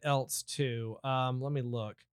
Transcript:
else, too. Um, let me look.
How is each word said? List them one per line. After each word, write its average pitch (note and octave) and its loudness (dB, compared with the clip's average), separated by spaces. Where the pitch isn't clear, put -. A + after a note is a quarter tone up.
else, C#3 2
too. A#2 -2
Um, B2+ 2
let C#3 -2
me C#3 2
look. A#2 -4